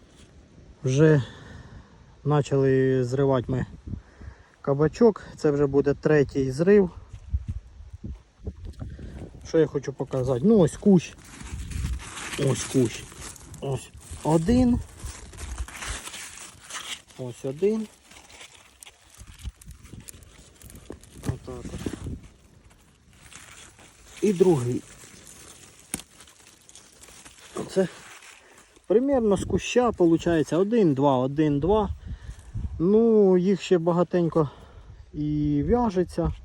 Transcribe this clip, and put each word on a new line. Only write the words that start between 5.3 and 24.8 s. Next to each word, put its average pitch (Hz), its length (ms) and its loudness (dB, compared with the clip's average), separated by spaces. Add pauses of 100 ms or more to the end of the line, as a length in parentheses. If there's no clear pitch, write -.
Це 151 160 0
вже 143 160 2
буде 139 260 2
третій 143 580 2
зрив. 180 380 4 (2500)
Що 165 120 2
я 151 80 4
хочу 139 260 -8
показати? 131 500 -4
Ну, 214 160 6
ось 160 180 4
кущ. - 380 4 (1300)
Ось 123 140 -2
кущ. - 400 -2 (580)
Ось 135 280 -6 (340)
один. 233 560 2 (2500)
Ось 123 280 -10
один. 202 420 -2 (3500)
Отак 135 200 -6
от. 123 180 -12 (2500)
І 202 120 4
другий. 160 480 2 (2750)